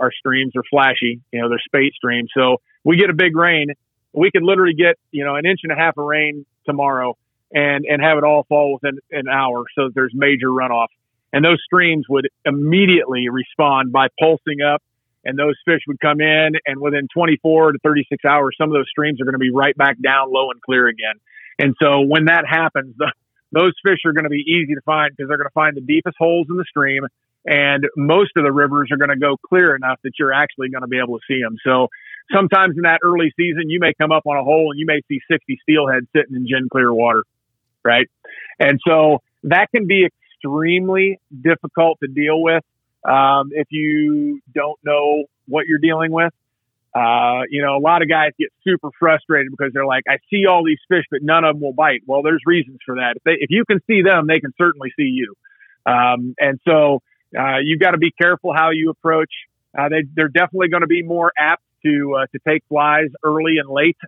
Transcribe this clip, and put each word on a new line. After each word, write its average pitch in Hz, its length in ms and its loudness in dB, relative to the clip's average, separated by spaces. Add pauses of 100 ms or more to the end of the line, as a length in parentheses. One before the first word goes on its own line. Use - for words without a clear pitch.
our 123 120 0
streams 131 440 -4
are 123 120 -4
flashy, 127 520 0 (120)
you 120 80 -6
know, 117 80 -2
they're 117 120 -2
spate 139 340 -2
streams. 120 420 -4
So 127 240 2 (240)
we 165 120 4
get 180 120 4
a 175 60 -2
big 165 220 2
rain, 165 320 2 (440)
we 170 180 2
could 147 120 0
literally 185 320 2
get, 170 240 2 (140)
you 143 120 -6
know, 143 120 -4
an 147 100 -4
inch 185 160 -2
and 160 100 -6
a 143 40 -2
half 165 200 0
of 147 80 -8
rain 147 400 -4 (200)
tomorrow 139 520 -4 (380)
and, 143 340 0
and 147 140 0
have 156 160 4
it 147 60 0
all 147 240 2
fall 147 240 2
within 139 260 -6 (140)
an 135 160 -6
hour 127 340 -2 (140)
so 143 80 0
that 127 100 -6
there's 131 180 -2
major 135 360 0
runoff. 127 400 -2 (440)
And 143 120 0
those 170 200 2
streams 170 440 0
would 135 180 0 (180)
immediately 147 840 2
respond 131 640 -2
by 135 160 2 (100)
pulsing 156 440 0
up, 147 200 0 (420)
and 135 140 -6
those 147 160 0 (100)
fish 165 220 0
would 143 140 -8
come 151 200 0
in, 156 320 2 (140)
and 135 140 -6
within 143 340 -2
twenty-four 160 580 2
to 139 120 -6
thirty-six 147 400 -2
hours, 143 340 2
some 156 100 0
of 151 60 -2
those 135 140 0
streams 147 320 -4
are 131 40 -4
gonna 131 140 -4
be 131 120 0
right 139 260 0
back 139 260 2
down 135 300 0
low 131 180 0
and 120 100 -12
clear 127 280 0
again. 110 260 -6 (460)
And 139 200 0
so 143 200 4
when 151 240 2
that 160 240 2
happens, 147 480 -2
the, 143 160 -4 (400)
those 170 220 2 (100)
fish 190 220 0
are 160 60 0
gonna 151 160 -2
be 143 160 -4
easy 156 300 -2
to 139 60 -8
find 151 360 -2
'cause 135 120 -10
they're 147 80 -2
gonna 143 140 -6
find 151 260 -2
the 135 60 -10
deepest 156 360 -2
holes 170 320 0
in 175 60 -4
the 180 80 -6
stream, 139 420 -4 (400)
and 143 400 0 (100)
most 165 400 2
of 156 80 2
the 139 80 2
rivers 143 380 0
are 147 60 -2
gonna 143 200 -2
go 139 200 0
clear 175 400 2
enough 131 260 -6
that 131 160 -10
you're 139 140 0
actually 139 360 -2
gonna 131 200 -10
be 127 100 -4
able 120 200 -4
to - 100 -16
see 131 140 -4
'em. 113 220 -6
So 127 240 2 (440)
sometimes 190 440 2
in 170 60 -4
that 165 220 2
early 170 320 2
season, 165 340 -2
you 170 80 -2
may 165 160 0
come 156 160 -2
up 156 160 0
on 147 100 -2
a 139 60 -2
hole 156 300 2
and 143 80 -10
you 156 60 -4
may 151 220 0
see 139 120 -6 (100)
sixty 139 320 -4
steelhead 135 520 0
sitting 135 200 0
in 127 120 -6
gin 131 220 -2
clear 123 240 2
water, 113 300 2 (600)
right? 120 240 2 (520)
And 143 260 2
so 156 360 4 (220)
that 180 260 2
can 226 160 0
be 185 180 2
extremely 185 1120 -2 (220)
difficult 165 600 0
to 139 80 -6
deal 147 340 -2
with, 165 220 0 (400)
um, 135 480 2
if 147 180 -4
you 151 720 -2 (120)
don't 151 320 -6
know 147 420 0 (200)
what 156 200 -4
you're 160 120 0
dealing 160 320 0
with. 165 240 0 (580)
Uh, 120 560 0
you 143 140 -4
know, 139 140 0
a - 20 0
lot 165 240 4
of 156 60 -2
guys 156 300 2
get 151 100 -4 (160)
super 175 340 -2
frustrated 151 540 0
because 135 200 -6
they're 139 140 -4
like, 131 220 -2
"I 135 100 0 (100)
see 196 180 0
all 175 180 4
these 156 240 0
fish, 175 240 0
but 143 100 -6
none 160 220 2
of 156 100 2
'em 151 60 -8
will 139 140 -6
bite." 147 320 0
Well, 139 160 0
there's 156 220 0
reasons 139 400 0
for 127 120 -8
that. 120 220 -4
If - 40 -18
they, 160 160 2
if 139 120 -6
you 214 140 0
can 202 220 0
see 208 160 2
them, 175 240 4
they 160 140 2
can 139 180 -10
certainly 143 380 -2
see 151 80 -2
you. 131 300 -4 (500)
Um, 123 560 0
and 139 260 0
so, 151 360 4 (360)
uh, 131 200 -2
you've 151 200 -2
gotta 175 200 2
be 160 120 2
careful 175 420 0
how 160 180 2
you 160 200 0
approach. 160 400 -2 (480)
Uh, 143 100 -2
they, 156 160 -2 (100)
they're 156 140 0
definitely 175 400 0
gonna 175 200 0
be 170 160 0
more 170 340 -2
apt 156 240 0 (240)
to, 151 60 2 (260)
uh, 135 140 -2
to 139 60 -12 (100)
take 156 200 0
flies 151 420 0 (200)
early 156 280 0
and 139 100 -6
late, 147 400 0